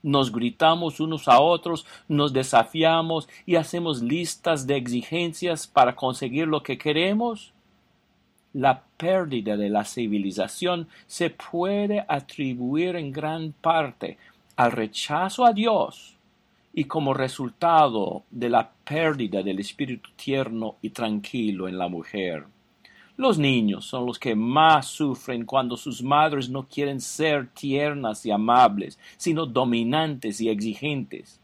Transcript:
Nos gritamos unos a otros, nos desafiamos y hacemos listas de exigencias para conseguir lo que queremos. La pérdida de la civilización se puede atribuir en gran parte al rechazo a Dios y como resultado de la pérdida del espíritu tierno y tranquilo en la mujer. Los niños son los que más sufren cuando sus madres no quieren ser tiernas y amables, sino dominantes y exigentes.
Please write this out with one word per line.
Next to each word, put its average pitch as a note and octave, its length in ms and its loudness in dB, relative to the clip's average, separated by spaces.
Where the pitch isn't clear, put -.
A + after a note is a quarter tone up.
Nos C#3 280 2
gritamos D#3 680 0
unos D#3 280 -4
a B2+ 120 10
otros, E3 460 2
nos D3 240 2
desafiamos D#3+ 960 2
y F3 100 2
hacemos D#3+ 480 -2
listas D#3 640 -2
de C#3 100 2
exigencias D#3+ 880 -4
para B2 300 4
conseguir C3 520 -2
lo D#3 140 0
que B2+ 160 -6
queremos. G#3 760 -2
La C#3 300 2
pérdida C#3+ 600 0
de G2+ 120 0
la G#2 140 0
civilización G#2 1040 -2
se E3+ 240 -2
puede G3+ 760 -2
atribuir C#3 920 -4
en C#3+ 140 -6
gran D#3 420 -6
parte D3+ 680 -2
al A#2+ 180 4
rechazo D3+ 680 -2
a A#3 100 8
Dios G#3+ 600 -2
y D3+ 120 -2
como C3+ 320 0
resultado C3 1120 2
de A#2+ 200 -4
la A#2 200 2
pérdida C#3 720 -2
del F#2+ 180 -4
espíritu B2 560 -8
tierno A2+ 680 -4
y G#2+ 80 -8
tranquilo G#2+ 760 -4
en F#2 120 -6
la F2 80 -2
mujer. E2+ 580 -6
Los B3 200 4
niños A#2+ 480 2
son B2 200 -6
los A#2+ 140 -6
que A#2 160 -2
más C#3 520 4
sufren C3 580 -4
cuando B2+ 320 -2
sus A#2+ 260 -8
madres D3 460 2
no C3 180 -8
quieren C#3 320 -4
ser D3 480 -2
tiernas C#3 800 -4
y A2 60 0
amables, G#2+ 680 4
sino D#3+ 300 -2
dominantes A#2+ 960 0
y A2+ 80 0
exigentes. A2 960 -6